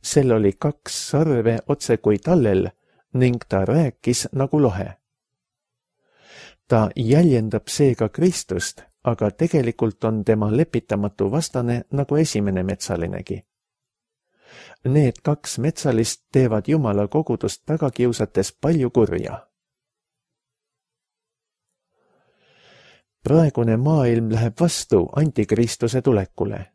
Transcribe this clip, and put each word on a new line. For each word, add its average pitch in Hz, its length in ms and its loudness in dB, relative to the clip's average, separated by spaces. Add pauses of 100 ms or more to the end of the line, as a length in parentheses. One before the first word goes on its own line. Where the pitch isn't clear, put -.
Sel 135 280 2
oli 107 220 2
kaks - 560 -8
sarve 120 580 0
otse 131 300 0
kui 104 200 2
tallel 104 520 2 (440)
ning 127 360 2
ta 95 160 0
rääkis 127 680 -2
nagu 139 300 0
lohe." 101 360 0 (1700)
Ta 110 280 2
jäljendab 117 720 2
seega 117 420 0
Kristust, - 720 -4 (220)
aga 107 280 -2
tegelikult 120 720 -2
on 110 220 -2
tema 107 320 0
lepitamatu 101 760 -2
vastane 120 600 -4
nagu 139 240 -2
esimene 101 480 0
metsalinegi. 92 800 -6 (1400)
Need 131 380 2
kaks - 360 -4
metsalist 123 720 -2
teevad 113 360 2
Jumala 107 400 0
kogudust - 580 -4
taga 151 260 -2
kiusates 113 600 -2 (100)
palju 143 280 2
kurja. - 580 0 (3750)
Praegune 123 540 2
maailm 123 540 0
läheb 110 280 0
vastu 113 560 0
antikristuse 120 840 0
tulekule. 101 720 -2